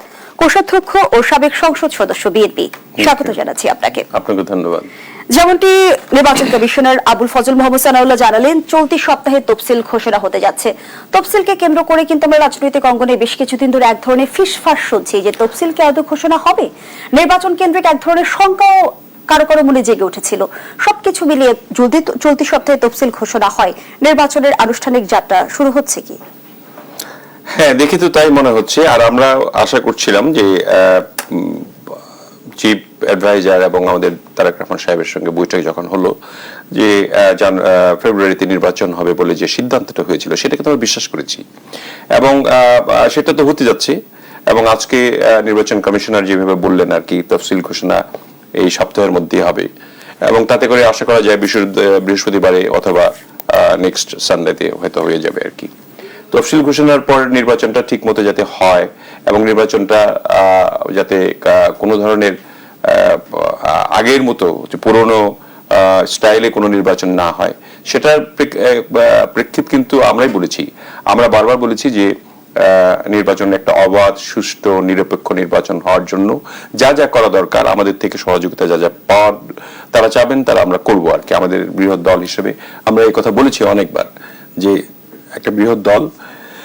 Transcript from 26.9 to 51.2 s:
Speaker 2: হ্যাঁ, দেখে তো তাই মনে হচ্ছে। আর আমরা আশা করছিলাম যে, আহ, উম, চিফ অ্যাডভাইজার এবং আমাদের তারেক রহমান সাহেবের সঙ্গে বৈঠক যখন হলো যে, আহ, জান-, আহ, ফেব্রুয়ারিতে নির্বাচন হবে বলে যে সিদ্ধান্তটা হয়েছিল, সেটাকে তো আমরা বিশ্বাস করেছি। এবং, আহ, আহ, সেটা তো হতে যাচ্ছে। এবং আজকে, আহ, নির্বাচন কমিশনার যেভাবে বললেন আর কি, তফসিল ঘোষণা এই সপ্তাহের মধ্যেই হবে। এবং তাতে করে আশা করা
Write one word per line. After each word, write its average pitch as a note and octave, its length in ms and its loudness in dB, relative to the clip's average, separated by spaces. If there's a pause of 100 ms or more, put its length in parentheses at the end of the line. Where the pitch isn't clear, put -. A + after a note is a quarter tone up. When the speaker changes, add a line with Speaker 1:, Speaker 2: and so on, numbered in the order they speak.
Speaker 2:
হ্যাঁ, D3 280 2
দেখে D3 240 2
তো E3+ 120 2
তাই D#3 200 4
মনে C#3 200 4
হচ্ছে। A#2 380 2
আর A#2 140 4
আমরা C3 400 2 (120)
আশা A2+ 260 0
করছিলাম A2+ 540 0
যে, G2 320 2
আহ, F#2 680 0
উম, - 300 -6 (920)
চিফ - 460 -4
অ্যাডভাইজার F#2+ 600 2
এবং F2+ 240 0
আমাদের F2+ 240 0 (240)
তারেক F2+ 240 0
রহমান - 180 -8
সাহেবের E2+ 280 -4
সঙ্গে F2 240 -8
বৈঠক E2+ 320 -2
যখন E2 260 -6
হলো F#2 280 -2 (560)
যে, G#2 420 0
আহ, G2 200 4
জান-, F#2+ 280 0
আহ, F2+ 340 2
ফেব্রুয়ারিতে G2 500 0
নির্বাচন F#2 480 -2
হবে F2 200 -2
বলে E2+ 220 0
যে E2+ 120 -4
সিদ্ধান্তটা B2 560 -4
হয়েছিল, E2+ 320 -4
সেটাকে D3 280 -4
তো D3+ 60 -2
আমরা C#3+ 100 0
বিশ্বাস A2+ 280 -4
করেছি। - 360 -12 (640)
এবং, C3+ 360 2
আহ, B2 440 4
আহ, A#2+ 200 2
সেটা D3+ 240 -2
তো C#3+ 120 2
হতে D3 200 0
যাচ্ছে। C3+ 360 -4 (440)
এবং A2+ 220 2
আজকে, A#2+ 560 0
আহ, A2 180 4
নির্বাচন G#2+ 400 0
কমিশনার G2+ 440 0
যেভাবে F#2+ 300 0
বললেন F2+ 360 0
আর E2+ 100 0
কি, F2+ 280 -4
তফসিল F#2 320 -2
ঘোষণা F2+ 420 -4 (500)
এই F#2 160 0
সপ্তাহের F#2+ 420 -2
মধ্যেই F2+ 300 -2
হবে। F2+ 260 -2 (540)
এবং A2+ 240 2
তাতে A#2+ 220 0
করে A#2+ 180 2
আশা A2 200 0
করা A#2 160 2